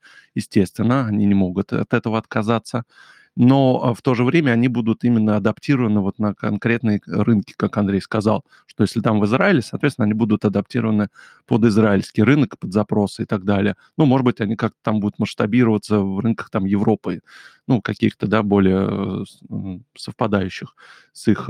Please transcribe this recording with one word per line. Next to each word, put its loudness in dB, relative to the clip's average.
Естественно, 0
они 0
не 4
могут 0
от -4
этого -2
отказаться. -4
Но, 4
а, 0
в -20
то 0
же 0
время 2
они 2
будут -2
именно 2
адаптированы 0
вот -4
на -2
конкретные -2
рынки, 0
как -4
Андрей 0
сказал, -2
что -2
если -2
там 2
в 2
Израиле, 2
соответственно, -4
они 0
будут 0
адаптированы -2
под 2
израильский 2
рынок, 2
под -10
запросы -2
и -4
так -4
далее. 0
Ну, 2
может 2
быть, 0
они -2
как-то -4
там -2
будут -4
масштабироваться 0
в -2
рынках -4
там -4
Европы, 0
ну, 2
каких-то, -2
да, 0
более, 0
э, -8
с-, -20
м, -10
совпадающих -4
с -4
их, 0